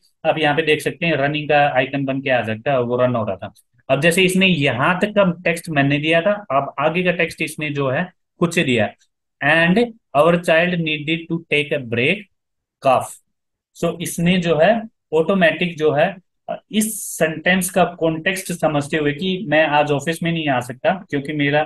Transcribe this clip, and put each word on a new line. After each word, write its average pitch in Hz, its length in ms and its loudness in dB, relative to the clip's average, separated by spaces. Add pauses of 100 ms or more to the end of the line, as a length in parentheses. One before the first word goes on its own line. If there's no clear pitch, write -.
(260)
आप 156 120 0
यहाँ 147 180 2
पे 156 60 0
देख 151 200 2
सकते 156 240 -4
हैं 165 80 2
running 147 360 -2
का 143 280 2
icon 135 280 -2
बन 135 160 -4
के 139 80 -4
आ 123 140 2
सकता 110 280 -4
है, 131 100 2
वो 123 160 -2
run 123 180 2
हो 110 100 -2
रहा 98 100 -4
था। 98 180 -12 (360)
अब 139 120 2
जैसे 175 220 4
इसने 185 240 2
यहाँ 143 540 0
तक 208 60 0
का 202 360 0
text 170 260 -4
मैंने 143 300 0
दिया 165 220 2
था, 202 300 -2
अब 135 280 -2
आगे 165 240 0
का 180 80 0
टेक्स्ट 170 300 -2
इसने 156 280 -6
जो 143 200 -2
है 160 220 -4 (280)
खुद 170 120 0
से 175 120 0
दिया, 113 300 0 (520)
"And 165 320 4 (400)
our 160 160 6
child 170 380 2
needed 160 460 -2 (140)
to 165 80 -4 (140)
take 147 260 0
a 127 140 -10
break, 131 220 0 (720)
cough।" 120 220 2 (760)
So 170 180 -2
इसने 170 360 0
जो 170 200 2
है 214 260 4 (300)
automatic 165 640 2
जो 151 140 2
है, 175 260 0 (320)
अ, - 120 -8 (100)
इस 214 320 -2
sentence 170 680 -2
का 185 140 2
context 170 680 -2
समझते 151 460 -2
हुए 147 160 0
कि 180 340 -4
मैं 151 200 2
आज 147 240 2
office 165 320 -4
में 170 80 -2
नहीं 156 180 -2
आ 127 100 0
सकता 156 500 -4
क्योंकि 143 240 -6
मेरा 147 320 0